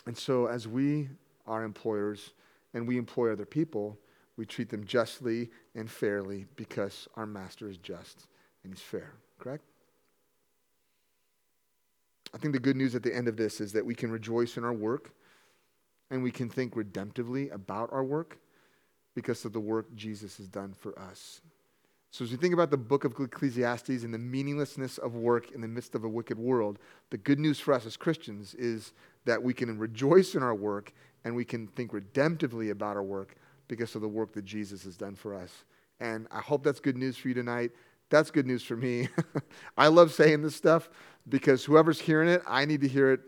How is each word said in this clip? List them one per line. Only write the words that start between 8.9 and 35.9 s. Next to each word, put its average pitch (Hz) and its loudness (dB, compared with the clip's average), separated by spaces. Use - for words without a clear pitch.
correct? 135 -14
I - -14
think 147 -2
the 135 0
good 131 2
news 131 0
at 120 -2
the 120 0
end 120 0
of 110 0
this 110 -2
is 101 -6
that 107 0
we 120 -4
can 117 -4
rejoice 113 -2
in 120 -4
our 120 0
work 113 -4
and 131 -4
we 123 -2
can 120 -6
think 123 -6
redemptively 117 -6
about 98 -8
our 135 -2
work 151 -6
because 120 -4
of 110 -8
the 110 -4
work 110 -4
Jesus 107 -12
has 98 -16
done 98 -10
for - -14
us. - -18
So 127 -10
as 113 -8
we 127 -6
think 175 0
about 170 4
the 143 2
book 131 0
of 120 -2
Ecclesiastes 123 -2
and 117 -8
the 113 -6
meaninglessness 135 -6
of 120 -6
work 117 0
in 135 -12
the 113 -6
midst 117 -8
of 113 -4
a 113 -4
wicked 113 -6
world, 113 0
the 113 -6
good 143 2
news 151 2
for 147 2
us 117 0
as 110 -12
Christians 104 -4
is 117 -4
that 113 2
we 123 0
can 117 -4
rejoice 139 4
in 143 0
our 120 2
work 101 -4
and 117 -4
we 120 -2
can 113 -8
think 120 -10
redemptively 117 0
about 101 -4
our 101 -4
work 98 -8
because 117 -4
of 113 -6
the 107 -2
work 107 -4
that 104 -8
Jesus 101 -8
has 92 -14
done 101 -10
for 101 -10
us. 90 -14